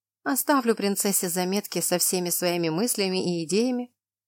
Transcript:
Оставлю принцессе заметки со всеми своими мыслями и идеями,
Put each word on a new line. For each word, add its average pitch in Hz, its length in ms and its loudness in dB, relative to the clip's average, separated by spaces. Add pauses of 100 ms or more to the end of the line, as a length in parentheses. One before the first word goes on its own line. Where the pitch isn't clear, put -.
(220)
Оставлю 269 520 2
принцессе 196 540 0
заметки 180 520 -2
со 180 180 2
всеми 175 320 0
своими 170 400 0
мыслями 185 680 0
и 165 40 -4
идеями, 247 480 0 (360)